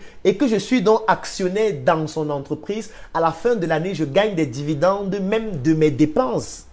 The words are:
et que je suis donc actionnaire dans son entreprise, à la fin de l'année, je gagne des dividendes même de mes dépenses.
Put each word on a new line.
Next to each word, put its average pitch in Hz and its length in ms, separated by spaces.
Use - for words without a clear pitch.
et 190 120
que 285 120
je 220 80
suis 208 260
donc 220 260
actionnaire 190 680
dans 160 240
son 151 240
entreprise, 151 600
à 165 60
la 165 120
fin 233 240
de 170 120
l'année, 165 260
je 156 100
gagne 190 300
des 160 120
dividendes 160 760
même 202 420
de 160 120
mes 156 180
dépenses. 156 800